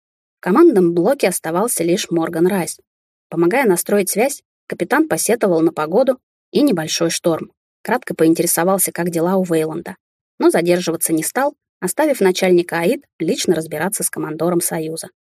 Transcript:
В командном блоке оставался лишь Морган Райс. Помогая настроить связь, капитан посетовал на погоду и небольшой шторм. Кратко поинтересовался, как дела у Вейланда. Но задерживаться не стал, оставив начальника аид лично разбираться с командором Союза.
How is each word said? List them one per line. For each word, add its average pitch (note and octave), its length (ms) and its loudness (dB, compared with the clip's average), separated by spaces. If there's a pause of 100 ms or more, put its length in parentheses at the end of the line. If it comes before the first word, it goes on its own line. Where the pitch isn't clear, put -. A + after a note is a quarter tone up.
(380)
В - 20 -20
командном G3+ 520 4
блоке G#3 360 2
оставался F#3 540 -4
лишь F3 280 -2
Морган E3 360 0
Райс. F3+ 320 -2 (500)
Помогая F3 360 2
настроить G3+ 460 0
связь, C4+ 320 -2 (240)
капитан D4 420 -2
посетовал F#3 540 0
на E3 100 2
погоду G#3 460 0 (320)
и A#3 120 0
небольшой E3+ 480 0
шторм. - 420 -4 (300)
Кратко A3 320 -4
поинтересовался, E3+ 800 2
как E3+ 180 -4
дела E3+ 260 0
у F#3 80 0
Вейланда. D#3+ 520 -4 (420)
Но D#4+ 120 4
задерживаться F3 640 0
не D#3 100 0
стал, C#4 320 -2 (260)
оставив C#4 400 0
начальника F#3 600 2
аид A3+ 240 -2 (140)
лично F3 360 -2
разбираться D#3+ 480 -4
с - 80 -4
командором E3 500 -2
Союза. E3 480 -6 (120)